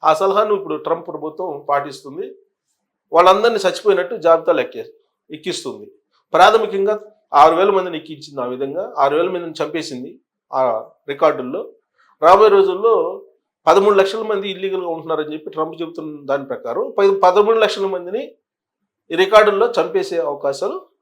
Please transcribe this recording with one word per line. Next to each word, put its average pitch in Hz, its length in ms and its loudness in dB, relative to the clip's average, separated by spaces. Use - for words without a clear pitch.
ఆ 156 100 4
సలహాను 196 400 0
ఇప్పుడు 160 220 -6
ట్రంప్ 156 320 -6
ప్రభుత్వం 156 600 -12
పాటిస్తుంది. 143 640 -6
వాళ్ళందరినీ 202 540 4
చచ్చిపోయినట్టు 180 480 -2
జాబితాలు 165 460 2
ఎక్కే-, 135 240 -8
ఎక్కిస్తుంది. 147 600 -10
ప్రాథమికంగా 202 680 2
ఆరు 156 220 8
వేల 190 140 2
మందిని 180 280 -2
ఎక్కించింది. 143 440 -12
ఆ 123 40 -4
విధంగా 139 520 -8
ఆరు 143 180 2
వేల 175 140 0
మందిని 175 240 -8
చంపేసింది 147 560 -10
ఆ 123 320 -2
రికార్డుల్లో. 143 600 -2
రాబోయే 196 280 8
రోజుల్లో 196 720 2
పదమూడు 196 280 4
లక్షల 196 280 0
మంది 202 260 -4
ఇల్లీగల్‌గా 185 420 -6
ఉంటున్నారని 156 420 -6
చెప్పి 156 160 -12
ట్రంప్ 156 260 -6
చెబుతున్న 160 500 -12
దాని 135 200 -4
ప్రకారం, 123 460 -6
పది, 196 280 2
పదమూడు 208 400 4
లక్షల 202 280 0
మందిని 190 360 -8
ఈ 165 40 -6
రికార్డుల్లో 208 560 4
చంపేసే 180 480 -2
అవకాశాలు 147 580 -4